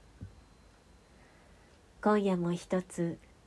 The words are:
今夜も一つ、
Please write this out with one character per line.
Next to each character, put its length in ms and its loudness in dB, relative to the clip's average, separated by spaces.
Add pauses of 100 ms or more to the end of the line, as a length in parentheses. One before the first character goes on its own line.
(2000)
今 200 4
夜 140 2
も 160 0
一 300 -2
つ、 340 -4 (300)